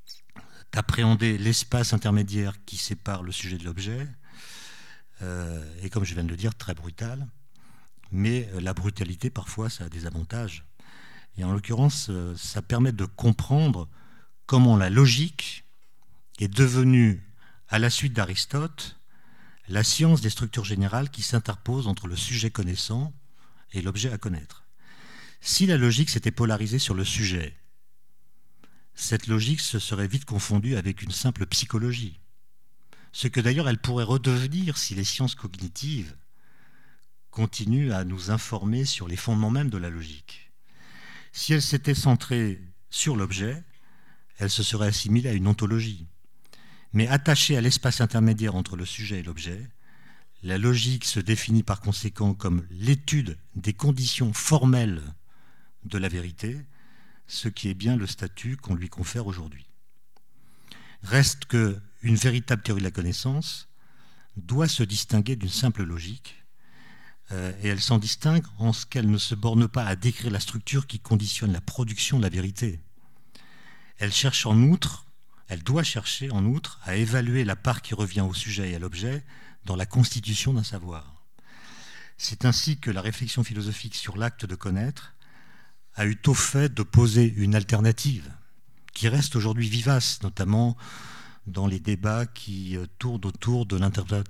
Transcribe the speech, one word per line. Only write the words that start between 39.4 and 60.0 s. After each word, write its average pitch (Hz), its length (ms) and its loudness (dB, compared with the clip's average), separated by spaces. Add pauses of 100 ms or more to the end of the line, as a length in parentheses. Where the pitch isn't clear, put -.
mêmes 135 200 0
de 101 80 -4
la 87 100 -6
logique. 80 600 -12 (840)
Si - 200 0
elle 151 100 6
s'était 143 320 2
centrée 117 680 2 (300)
sur - 260 0
l'objet, 101 460 -2 (760)
elle 98 120 0
se - 120 0
serait 104 260 0
assimilée 113 420 2
à 110 40 0
une 95 120 2
ontologie. 104 600 0 (840)
Mais 110 140 6
attachée 139 500 4
à 120 40 4
l'espace 123 400 2
intermédiaire 110 560 4
entre 92 200 -2
le 87 80 -4
sujet 101 360 -6
et - 20 -8
l'objet, 87 480 -8 (720)
la 92 160 -2
logique 120 460 2
se - 160 0
définit 110 420 4
par 98 180 0
conséquent 101 540 0
comme 87 360 0
l'étude 117 680 0 (160)
des 98 180 -2
conditions 127 600 2
formelles 123 680 4 (840)
de 104 140 -2
la 95 100 0
vérité, 90 520 -6 (680)
ce - 180 -4
qui 101 200 -4
est 95 60 0
bien 110 220 2
le 101 120 -2
statut 120 480 -6
qu'on 98 180 -2
lui 87 140 -4
confère 101 400 -4
aujourd'hui. 80 380 -8 (1400)